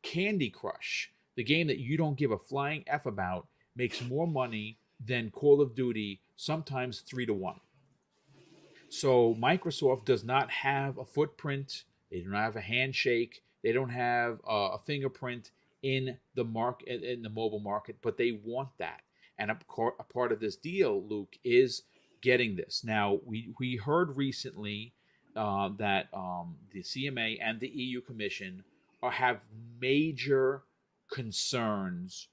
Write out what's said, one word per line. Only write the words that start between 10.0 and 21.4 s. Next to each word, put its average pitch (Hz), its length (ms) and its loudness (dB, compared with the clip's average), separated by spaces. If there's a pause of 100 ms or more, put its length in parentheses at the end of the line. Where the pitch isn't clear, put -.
does 113 200 4
not 127 260 2
have 139 480 -2
a 127 80 -10
footprint. 143 760 -4 (260)
They 87 100 -6
don't 95 140 -8
have 107 220 0
a 110 40 -6
handshake. 120 840 0 (200)
They 113 100 2
don't 127 160 2
have, 120 580 0
uh, 101 260 0
a 107 120 -6
fingerprint 131 680 -6 (300)
in 131 360 -2 (160)
the 123 100 0
mark-, 113 400 -2
in, 120 180 -6
in 120 200 -6
the 107 80 -8
mobile 107 300 -2
market, 101 420 -4
but 110 160 -2
they 120 260 2
want 127 240 -4 (100)
that. - 220 -8 (380)
And 104 120 -2
a 110 160 -2
cor-, 117 320 -2
a - 60 -12
part 123 260 -2
of 107 80 2
this 107 160 -2
deal, 147 480 2
Luke, 104 400 -6